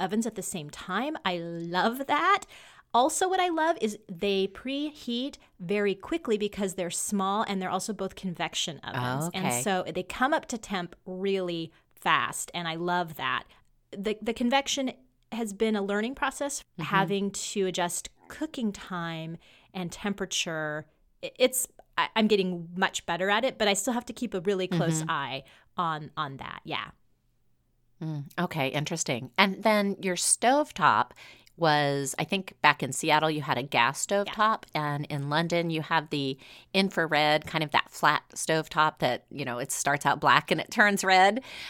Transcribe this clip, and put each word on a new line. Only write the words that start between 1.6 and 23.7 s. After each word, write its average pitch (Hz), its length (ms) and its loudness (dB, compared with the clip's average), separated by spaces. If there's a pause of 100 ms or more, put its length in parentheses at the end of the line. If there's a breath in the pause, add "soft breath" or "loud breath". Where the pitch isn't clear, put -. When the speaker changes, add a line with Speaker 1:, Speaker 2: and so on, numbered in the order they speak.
Speaker 1:
that. 349 320 4 (520 loud breath)
Also, 302 360 4
what 370 100 2
I 359 100 4
love 320 320 2
is 214 160 -2 (140)
they 196 380 0
preheat 269 880 -6 (240 soft breath)
very 202 340 0
quickly 254 420 -2
because 202 380 -2
they're 175 160 -4
small 196 560 0
and 196 160 -2
they're 185 80 -4
also 190 220 -2
both 190 240 -6
convection 165 680 -4
ovens. 131 420 -2
Speaker 2:
Oh, 175 80 -2
Speaker 1:
And 185 120 -2
Speaker 2:
okay. 123 160 0
Speaker 1:
so 185 240 0
they - 160 -6
come - 320 0
up - 120 -2
to 233 120 -6
temp 180 380 -6 (100)
really 185 640 -2 (240 soft breath)
fast, 151 600 2
and 170 120 -4
I 160 80 -4
love 175 440 -2
that. 127 260 -2 (520 soft breath)
The, 202 240 -4
the 226 140 -4
convection 262 600 0 (360)
has 226 220 -6
been 220 240 0
a 196 60 0
learning 208 320 -2
process, 277 460 -4 (180)
Speaker 2:
Mm-hmm. 165 60 -6
Speaker 1:
having 196 480 2
to - 340 -4
adjust 175 420 -2 (200)
cooking 269 440 -4
time 165 640 -8 (380 soft breath)
and 180 180 -6
temperature. 160 920 -4 (360)
I-, 160 160 -8
it's, 254 300 2 (300)
I, 160 180 0
I'm 220 120 4
getting 180 460 0
much 190 300 -2
better 175 240 -2
at 214 160 2
it, 233 140 -4
but 208 100 2
I 196 60 4